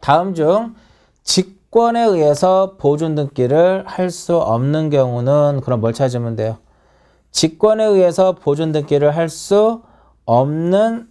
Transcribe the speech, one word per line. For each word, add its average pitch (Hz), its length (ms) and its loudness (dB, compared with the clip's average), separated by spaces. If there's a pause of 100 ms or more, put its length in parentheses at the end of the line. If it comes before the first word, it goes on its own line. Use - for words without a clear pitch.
다음 175 340 0
중 185 400 0 (500)
직권에 233 800 0
의해서 185 760 2
보존 147 360 0
등기를 151 720 0
할 185 240 -4
수 170 260 -4
없는 143 540 0
경우는 139 720 0
그럼 123 180 -2
뭘 113 120 0
찾으면 120 440 -4
돼요? 110 220 -6 (720)
직권에 214 540 0
의해서 190 500 2
보존 156 360 -4
등기를 147 460 0
할 165 120 -2
수 214 540 0 (440)
없는 170 840 0